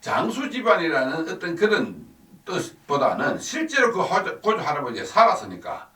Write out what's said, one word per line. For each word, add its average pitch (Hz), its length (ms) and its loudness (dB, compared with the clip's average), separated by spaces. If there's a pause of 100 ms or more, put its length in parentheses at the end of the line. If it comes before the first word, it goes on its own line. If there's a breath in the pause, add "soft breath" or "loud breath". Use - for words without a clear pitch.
장수 - 500 -2
집안이라는 165 760 2
어떤 175 280 -6
그런 196 500 0 (380)
뜻보다는 - 920 -2
실제로 277 540 0
그 185 80 -2
호조-, 190 400 -2
고조 214 180 0
할아버지가 117 460 -4
살았으니까 - 920 2